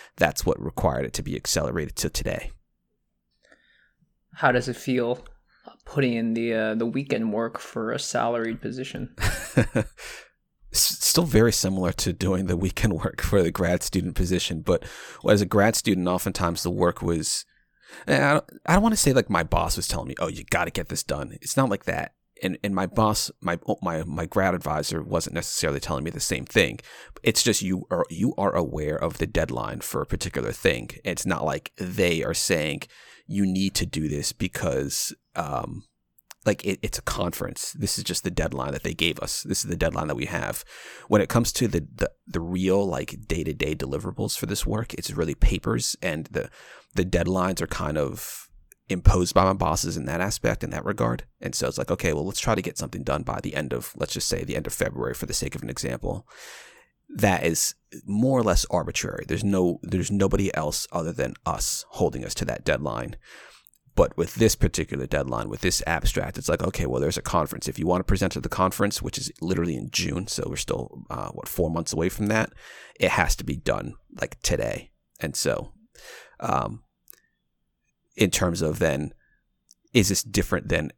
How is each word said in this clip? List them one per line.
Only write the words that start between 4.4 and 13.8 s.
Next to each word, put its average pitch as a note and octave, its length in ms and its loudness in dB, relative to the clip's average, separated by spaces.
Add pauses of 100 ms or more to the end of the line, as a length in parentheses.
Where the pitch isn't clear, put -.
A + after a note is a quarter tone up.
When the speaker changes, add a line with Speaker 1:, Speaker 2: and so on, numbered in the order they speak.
Speaker 2:
does A#2+ 160 2
it A#2+ 80 -4
feel B2 480 -2 (640)
putting C3 260 2
in A2+ 220 2
the, A#2 180 0
uh, A2 220 2
the A#2 120 0
weekend A2+ 460 -2
work A2+ 260 -2
for A2+ 320 -6
a A2+ 80 -2
salaried A#2 640 -2
position? B2 560 -8 (400)
Speaker 1:
<laughs> C3 280 2 (920)
s-, - 300 2
still - 200 4
very A#2 280 6
similar F#2 400 2
to - 200 -2
doing F#2+ 340 2
the F2+ 100 2
weekend F#2 360 2
<laughs> D#2+ 120 -2
work - 160 -4
for G2+ 220 4
the D#2+ 80 4
grad F2 320 2